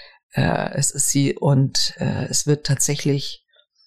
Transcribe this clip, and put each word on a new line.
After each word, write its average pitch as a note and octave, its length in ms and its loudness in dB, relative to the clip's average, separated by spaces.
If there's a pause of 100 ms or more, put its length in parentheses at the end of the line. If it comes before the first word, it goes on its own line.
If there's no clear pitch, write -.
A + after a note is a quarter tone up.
(320)
äh, - 420 0
es - 160 0
ist - 200 -2
sie. C#3 280 2
Und, - 600 2
äh, - 260 -2
es - 240 -2
wird D3 180 0
tatsächlich, C#3+ 800 -2 (420)